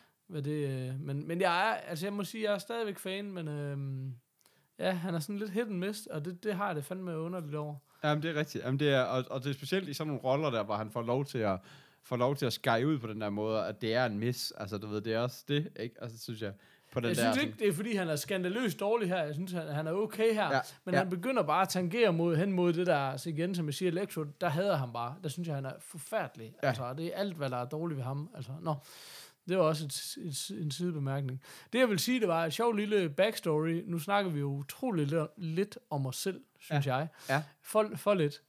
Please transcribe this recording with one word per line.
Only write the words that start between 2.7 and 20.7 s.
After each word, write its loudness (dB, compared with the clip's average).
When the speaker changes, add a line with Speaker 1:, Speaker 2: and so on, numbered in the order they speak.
Speaker 1:
fan, -6
men, -6
øhm, -4
ja, 2
han -2
er 0
sådan -6
lidt -4
hit 0
and -4
miss, -4
og -6
det, -8
det 0
har -2
jeg -2
det -4
fandme -6
underligt -6
over. -4
Speaker 2:
Jamen, 4
det 0
er -2
rigtigt. -2
Jamen, 2
det 6
er, 8
og, 2
og -4
det -2
er -2
specielt -2
i -6
sådan -4
nogle -2
roller 4
der, 2
hvor 0
han -2
får -2
lov 2
til -6
at, 2
får -4
lov 4
til -2
at 0
skære 4
ud 2
på -8
den -6
der -2
måde, 0
at -6
det 0
er 4
en -2
miss. -2
Altså, -6
du -6
ved, -2
det -2
er 2
også -4
det, -2
ikke? -8
Altså, -10
synes -8
jeg, -4
på 0
den 2
Speaker 1:
Jeg 2
Speaker 2:
der 4
Speaker 1:
synes 6
Speaker 2:
sådan 2
Speaker 1:
ikke, -8
det 2
er, 4
fordi -2
han 0
er 2
skandaløst -2
dårlig 2
her. 0
Jeg -4
synes, -4
han, -4
han -2
er -2
okay 2
her. 2
Speaker 2:
Ja, 6